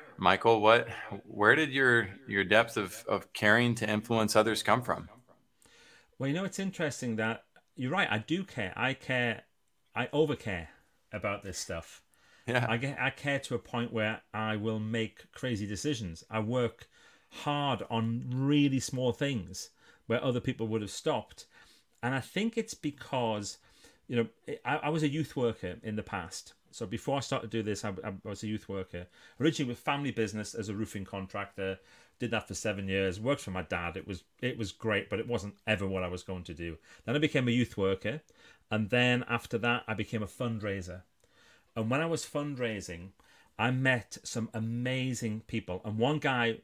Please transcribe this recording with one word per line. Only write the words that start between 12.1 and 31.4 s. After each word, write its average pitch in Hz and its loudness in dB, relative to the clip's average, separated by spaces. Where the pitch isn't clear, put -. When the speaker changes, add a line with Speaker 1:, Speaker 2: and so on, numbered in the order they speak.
Speaker 1:
Yeah. 120 2
Speaker 2:
I 113 0
get, 135 -4
I 131 0
care 139 -2
to - -6
a - 0
point 120 -4
where 110 0
I 110 -2
will 110 -2
make 110 -4
crazy 107 -4
decisions. 104 -4
I 110 -2
work 113 -2
hard 143 0
on 117 0
really 139 4
small 127 0
things 113 -4
where 117 2
other 123 2
people 117 -2
would 110 0
have 101 -6
stopped. - -4
And 127 0
I 131 0
think 220 -2
it's 220 -4
because, 117 -2
you 127 -2
know, - -2
I, 139 0
I 147 -2
was 160 0
a 151 4
youth 147 -2
worker 107 -2
in 107 -4
the 107 -2
past. - -8
So - -10
before 117 -4
I 139 0
started 120 -4
to 117 -2
do 110 0
this, 101 -2
I, 104 -4
I 107 -6
was 101 -8
a 110 -4
youth 107 -4
worker, 92 -8
originally 147 2
with 120 -8
family 143 -2
business 107 -2
as 104 -6
a 104 -4
roofing 104 -6
contractor, 95 -6